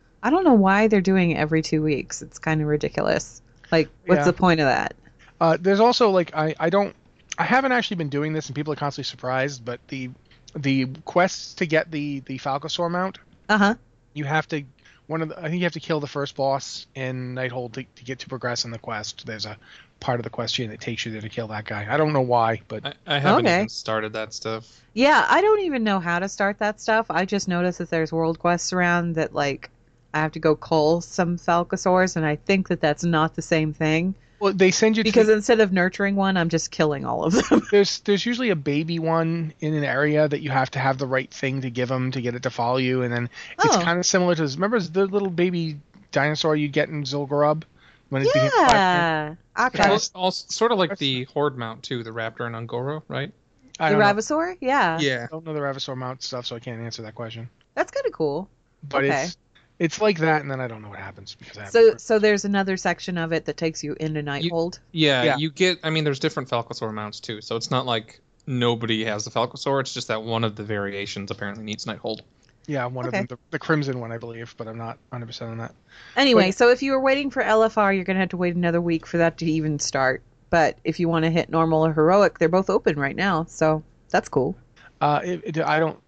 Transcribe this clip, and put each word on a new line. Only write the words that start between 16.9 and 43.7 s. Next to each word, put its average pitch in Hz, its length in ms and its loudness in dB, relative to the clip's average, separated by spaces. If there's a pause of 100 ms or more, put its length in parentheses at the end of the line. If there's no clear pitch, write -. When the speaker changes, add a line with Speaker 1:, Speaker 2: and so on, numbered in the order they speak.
Speaker 2:
in 127 400 -8
Nighthold 123 380 -6
to, 131 120 -10
to - 200 -20
get 127 160 -10
to - 80 -18
progress 123 360 -6
in 120 60 -12
the 113 80 -12
quest. - 480 -12
There's 107 200 -10
a 107 100 -12 (440)
part 120 200 -2
of 110 40 -10
the 127 60 -12
quest - 240 -6
chain 117 160 -6
that 110 100 -16
takes 117 240 -8
you 117 80 -8
there 107 80 -10
to 107 80 -10
kill 110 200 -8
that 107 160 -10
guy. 104 240 -8
I 127 80 0
don't 156 160 2
know 143 80 2
why, 117 480 2
but 110 180 -10
Speaker 3:
I, 143 80 -10 (120)
I 147 120 0
haven't 220 280 4
Speaker 1:
Okay. 175 100 4
Speaker 3:
even 208 120 0
started 110 460 -4
that 110 180 -8
stuff. 110 340 -8 (280)
Speaker 1:
Yeah, 262 340 4
I 311 120 4
don't 427 200 4
even 285 240 -2
know 202 160 2
how 170 180 -2
to 196 100 -4
start 202 300 -2
that 214 220 -4
stuff. 220 300 0
I 170 140 0
just 196 240 -4
noticed 175 300 0
that 175 120 -10
there's 160 220 0
world 165 260 0
quests 175 340 0
around 175 440 0
that, 156 180 -2
like, 143 360 -2 (420)
I 151 60 -2
have 156 140 0
to 165 60 -12
go 156 160 4
cull 160 460 2
some 175 380 -2
Falcosaurs, 180 800 2
and 160 80 0
I 151 120 0
think 190 320 0
that 170 120 -2
that's 147 220 0
not 160 320 2
the 160 80 -6
same 156 300 0
thing. 160 420 0 (260)
Speaker 2:
Well, 196 120 2
they 190 180 6
send 220 260 4
you 226 60 2
to 220 60 0
Speaker 1:
Because 214 200 6
Speaker 2:
the 220 40 8
Speaker 1:
instead 220 280 4
of 196 120 4
nurturing 190 440 0
one, 190 200 2
I'm 165 140 2
just 160 200 -2
killing 147 360 0
all 120 180 -2
of 165 80 2 (160)
them. 226 180 6
<laughs> - 40 -12
Speaker 2:
There's, 202 300 4
there's 202 260 0
usually 240 240 -2
a 180 60 0
baby 151 420 -2
one 165 600 0
in 156 140 -2
an 147 100 0
area 151 440 2
that 143 120 -2
you 147 100 -6
have 131 220 0
to - 60 -6
have 131 200 0
the 139 80 -4
right 131 260 -2
thing 135 300 -4
to 127 80 -6
give 123 200 -2
'em 127 200 -2
to 127 100 -4
get 120 140 -2
it 123 80 -8
to 127 80 -2
follow 127 260 0
you, 127 260 0
and 120 100 -2
then 120 180 -2 (280)
it's 427 180 4